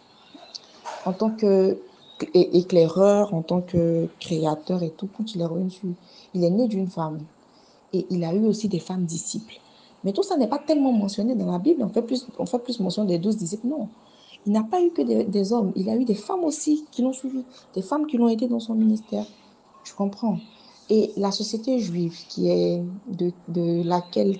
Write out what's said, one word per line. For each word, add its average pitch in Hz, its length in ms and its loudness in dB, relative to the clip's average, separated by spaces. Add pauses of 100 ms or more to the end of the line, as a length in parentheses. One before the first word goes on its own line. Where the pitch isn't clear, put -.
(1040)
en 185 80 -2
tant 220 180 0
que 196 480 4 (540)
é-, 175 240 6
éclaireur, 185 760 4
en 165 80 0
tant 175 200 0
que 170 480 0 (100)
créateur 156 640 -2
et 160 60 -4
tout, 190 260 -10
quand 220 180 -8
il 175 80 -4
est 170 40 0
revenu 175 240 -4
sur, 185 180 -10 (460)
il 180 100 0
est 170 60 4
né 220 180 2
d'une 190 200 -2
femme 156 320 -6 (760)
et 185 160 -2
il 180 160 -2
a 165 80 -2
eu 208 120 2
aussi 220 220 0
des 180 120 -2
femmes 185 260 -4
disciples. - 540 -10 (440)
Mais 196 100 -2
tout 339 100 0
ça 381 140 0
n'est 247 100 2
pas 285 120 -2
tellement 285 320 2
mentionné 208 440 0
dans 185 160 -2
la 175 80 0
Bible. 269 240 4
On 196 60 -2
fait 233 140 0
plus, 247 240 -4 (100)
on - 80 -4
fait 240 140 -4
plus 240 200 -8
mention 185 260 -2
des 180 120 0
douze 208 200 0
disciples. 202 300 -6
Non. 262 220 -4 (560)
Il 208 60 0
n'a 220 120 2
pas 359 180 0
eu 349 100 4
que 339 100 -2
des, 233 220 2
des 196 300 0
hommes. 214 220 2
Il 190 140 -2
a 220 60 0
eu 247 100 2
des 220 100 2
femmes 359 280 -4
aussi 302 480 0
qui - 100 -4
l'ont 262 120 2
suivi, 262 300 -8 (300)
des 190 80 -4
femmes 294 240 -2
qui 277 120 -2
l'ont 233 100 4
aidé 226 200 0
dans 240 120 -2
son 226 160 -6
ministère. 214 500 2 (580)
Tu - 120 -20
comprends ? 202 420 -2 (520)
Et 214 280 4
la 196 140 0
société 226 480 -2
juive 170 360 -2 (140)
qui 180 200 0
est 175 340 2 (240)
de, 180 240 -2 (160)
de 170 360 0
laquelle 185 560 0